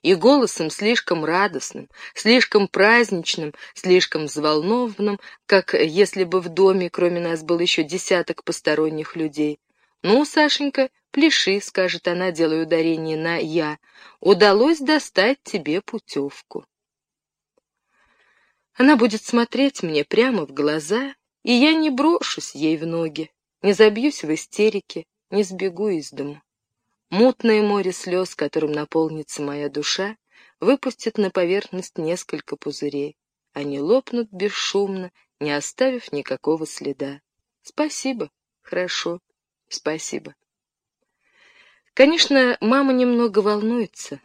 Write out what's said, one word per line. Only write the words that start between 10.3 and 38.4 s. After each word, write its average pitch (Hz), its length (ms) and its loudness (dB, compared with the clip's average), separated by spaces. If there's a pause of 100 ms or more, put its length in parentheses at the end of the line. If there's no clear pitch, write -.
пляши", — 277 520 2
скажет 180 440 -2
она, 180 240 -2
делая 160 320 0
ударение 160 540 0
на 165 200 -4
"я", — 156 400 -2 (420)
"удалось 208 600 4
достать 269 640 0
тебе 165 380 -6
путёвку". - 840 -10 (2000)
Она 277 180 8
будет 220 280 2
смотреть 240 580 0
мне 156 240 0
прямо 226 400 2
в 135 80 -14
глаза, 156 600 -2 (260)
и - 100 0
я 269 220 6
не 311 160 0
брошусь 285 640 0
ей 156 240 0
в 156 80 -6
ноги, 160 460 -6 (320)
не 202 100 4
забьюсь 220 500 4
в 151 80 -2
истерике, 202 760 -2 (260)
не 208 120 2
сбегу 185 460 -4
из 160 220 -4
дому. 143 300 -10 (680)
Мутное 220 540 4
море 202 280 0
слёз, 180 440 -4
которым 151 360 -2
наполнится 156 720 -4
моя 143 280 -6
душа, 190 460 -4 (440)
выпустит 240 580 -2
на 196 140 0
поверхность 185 640 -4
несколько 160 580 -8
пузырей. 143 640 -8 (360)
Они 143 260 -6
лопнут 226 520 0
бесшумно, 196 800 -4 (280)
не 147 120 -4
оставив 247 600 -4
никакого 147 560 -4
следа. 139 540 -10 (420)
Спасибо, 262 640 -6 (320)